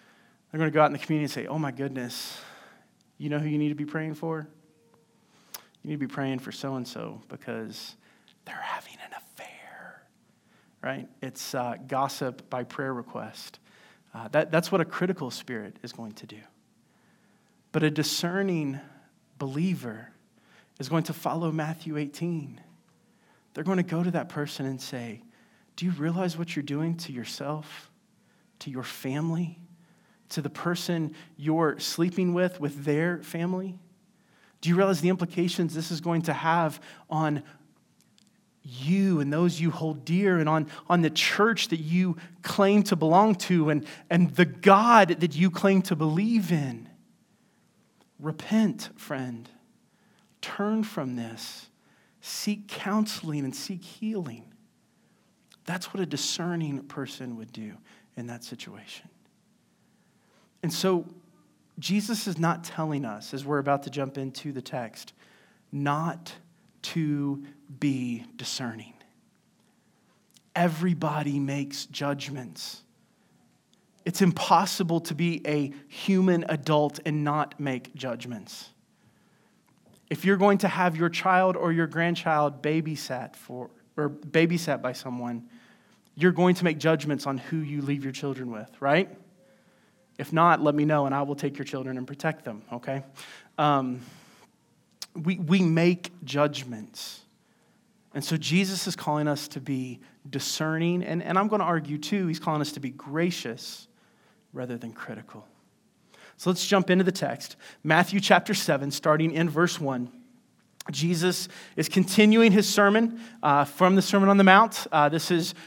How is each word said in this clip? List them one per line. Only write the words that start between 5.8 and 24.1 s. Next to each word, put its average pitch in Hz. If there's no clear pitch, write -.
You 151
need 151
to 139
be -
praying 135
for -
so-and-so 117
because -
they're -
having -
an -
affair," -
right? 131
It's, -
uh, 123
gossip 135
by 127
prayer 135
request. 117
Uh, 113
that, 156
that's 165
what 190
a 160
critical 180
spirit 107
is 117
going 113
to 110
do. 104
But 156
a 151
discerning 156
believer 131
is 131
going 160
to 160
follow 165
Matthew 156
eighteen. 147
They're 160
going 185
to 180
go 170
to 180